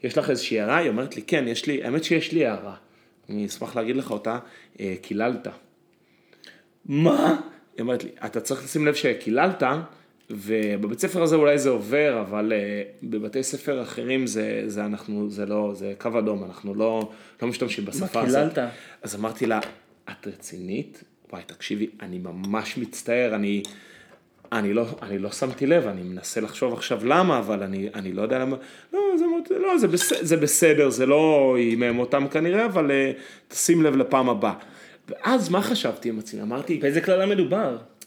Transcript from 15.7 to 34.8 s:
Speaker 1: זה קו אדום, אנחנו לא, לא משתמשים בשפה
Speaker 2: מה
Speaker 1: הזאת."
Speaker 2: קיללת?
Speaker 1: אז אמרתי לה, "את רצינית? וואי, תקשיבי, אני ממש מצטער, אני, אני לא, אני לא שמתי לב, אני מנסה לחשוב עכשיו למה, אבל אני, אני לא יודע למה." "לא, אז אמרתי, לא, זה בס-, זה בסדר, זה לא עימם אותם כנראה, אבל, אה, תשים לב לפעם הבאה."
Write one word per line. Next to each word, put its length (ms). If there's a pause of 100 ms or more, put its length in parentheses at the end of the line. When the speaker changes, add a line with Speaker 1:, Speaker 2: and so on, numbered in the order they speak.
Speaker 1:
זה 220
קו 120 (100)
אדום, 240
אנחנו 320
לא, 340 (320)
לא 60
משתמשים 380
בשפה 360
Speaker 2:
מה 60
Speaker 1:
הזאת." 260
Speaker 2:
קיללת? 180 (320)
Speaker 1:
אז 120
אמרתי 300
לה, 140 (500)
"את 180
רצינית? 760 (280)
וואי, 140
תקשיבי, 420 (140)
אני 220
ממש 540
מצטער, 580
אני, 280 (880)
אני 220
לא, 120 (160)
אני 180
לא 120
שמתי 340
לב, 220
אני 160
מנסה 380
לחשוב 320
עכשיו 320
למה, 340
אבל 240
אני, 320
אני 180
לא 80
יודע 180
למה." 180 (360)
"לא, 60 (140)
אז 100
אמרתי, 380
לא, 160
זה 100
בס-, 380
זה 120
בסדר, 520
זה 160
לא 540
עימם 400
אותם 320
כנראה, 340
אבל, 260
אה, 200 (360)
תשים 360
לב 120
לפעם 340
הבאה." 240 (560)